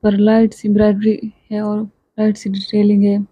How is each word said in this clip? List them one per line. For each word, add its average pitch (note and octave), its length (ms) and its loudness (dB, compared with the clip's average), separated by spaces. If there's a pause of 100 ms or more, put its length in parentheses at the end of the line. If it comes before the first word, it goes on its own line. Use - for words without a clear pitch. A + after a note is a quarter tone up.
पर G#3 160 0
light A3 360 2
सी - 140 -8
embroidery G#3+ 640 0 (180)
है G#3+ 120 -6
और G#3+ 200 -4 (360)
light G#3+ 180 0
सी - 140 -10
detailing G#3 540 0
है G3+ 160 0 (120)